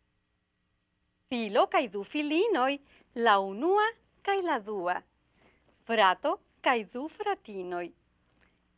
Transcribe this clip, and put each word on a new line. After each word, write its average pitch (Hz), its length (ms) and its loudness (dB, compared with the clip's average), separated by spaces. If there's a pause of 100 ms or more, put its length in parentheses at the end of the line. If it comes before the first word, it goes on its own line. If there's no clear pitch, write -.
(1300)
Filo 233 340 0
kaj 320 220 0
du 196 160 -8
filinoj, 294 760 0 (380)
la 233 240 6
unua 302 460 0 (380)
kaj 392 180 -2
la 311 160 -2
dua. 190 380 -4 (920)
Frato 220 460 4 (260)
kaj 240 240 0
du 254 240 -10
fratinoj. 185 760 -6 (920)